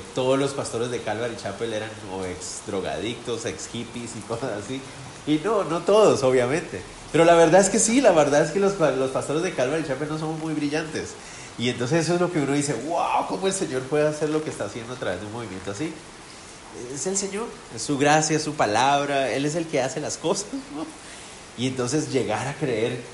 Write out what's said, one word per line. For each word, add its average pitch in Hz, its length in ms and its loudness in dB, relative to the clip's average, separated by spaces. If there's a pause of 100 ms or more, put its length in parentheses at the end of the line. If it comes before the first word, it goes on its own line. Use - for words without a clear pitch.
(140)
todos 131 240 4
los 139 140 0
pastores 123 400 -4
de 120 80 -4
Calvary 113 420 -4
Chapel 110 320 -6
eran 107 160 -4 (240)
o 95 120 -4
ex - 420 -8
drogadictos, 101 800 -4
ex - 220 -6
hippies 117 500 -8
y - 40 -10
cosas - 300 -6 (120)
así. 131 160 -8 (460)
Y 151 180 4
no, 202 200 2
no 160 160 -2
todos, 170 440 8
obviamente. 127 580 2 (300)
Pero 160 140 6
la 170 80 10
verdad 165 280 10
es 196 80 4
que 226 100 2
sí, 240 220 4
la 226 100 8
verdad 147 340 6
es 156 60 -2
que 196 80 0
los 196 140 4
pa-, 151 180 4
los 131 200 0
pastores 139 300 -2
de 180 120 -2
Calvary 143 340 0
Chapel 139 220 -4
no 156 100 -4
somos 160 200 -4
muy 156 140 -4
brillantes. 151 560 -2 (480)
Y 120 120 0
entonces 127 360 2
eso 170 100 2
es 175 60 2
lo 175 100 2
que 156 80 0
uno 139 140 2
dice, 143 200 0
"Wow, 135 540 0
¿cómo 185 200 -2
el 190 60 0
Señor 131 300 -2
puede 151 240 2
hacer 151 220 -2
lo 156 140 0
que 147 60 -6
está 117 160 -6
haciendo 117 280 -8
a - 40 -8
través 95 220 -4
de 104 60 -10
un 104 80 -10
movimiento 98 380 -8
así?". 151 200 -6 (1040)
Es 143 140 -6
el 190 100 -2
Señor, 202 300 -4 (280)
es 117 60 -10
su 143 160 -2
gracia, 151 400 4
es - 60 -4
su 147 100 -6
palabra, 139 800 2
Él 135 140 0
es 151 100 -2
el 165 100 -2
que 143 160 0
hace 131 180 -4
las 123 180 -6
cosas, - 360 -2 (220)
¿no? - 100 -6 (720)
Y 120 100 0
entonces 127 460 -2
llegar 113 340 0
a 143 60 -4
creer 123 480 -2 (120)